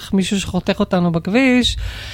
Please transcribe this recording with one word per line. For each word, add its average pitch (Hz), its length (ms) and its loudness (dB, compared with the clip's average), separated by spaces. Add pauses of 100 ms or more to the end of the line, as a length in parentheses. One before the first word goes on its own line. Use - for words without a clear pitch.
(120)
מישהו 190 280 2
שחותך - 400 -2
אותנו 175 320 2
בכביש, 240 640 2 (380)